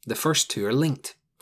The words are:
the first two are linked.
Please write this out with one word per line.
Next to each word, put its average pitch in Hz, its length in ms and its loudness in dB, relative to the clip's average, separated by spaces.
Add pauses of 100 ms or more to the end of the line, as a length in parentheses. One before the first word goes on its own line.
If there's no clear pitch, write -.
the 113 120 -4
first - 340 0
two 101 160 -2
are 107 60 0
linked. 143 420 0 (280)